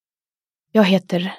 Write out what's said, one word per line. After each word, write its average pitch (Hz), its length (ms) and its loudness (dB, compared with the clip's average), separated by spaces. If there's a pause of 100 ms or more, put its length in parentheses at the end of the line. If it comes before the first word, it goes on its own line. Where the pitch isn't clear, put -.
(720)
Jag 220 120 2
heter 185 540 -4